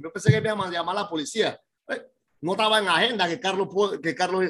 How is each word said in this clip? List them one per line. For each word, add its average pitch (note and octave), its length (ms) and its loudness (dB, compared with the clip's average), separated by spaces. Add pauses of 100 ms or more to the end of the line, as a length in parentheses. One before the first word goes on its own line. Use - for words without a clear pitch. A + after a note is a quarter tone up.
Yo D#3+ 100 -10
pensé G3 200 0
que A3 80 4
me G#3+ 80 -2
iba G3+ 180 -2
a F3+ 40 -6
llamar E3+ 260 -4
la G#3 120 -4
policía. D#3 500 -2 (300)
Eh, - 140 -6 (380)
no E3+ 120 -2
estaba G#3+ 280 2
en G3 80 0
agenda F#3 400 2
que E3 100 -2
Carlos F#3+ 320 -2
po-, G3 300 2
que D#3 140 -2
Carlos, F#3 360 0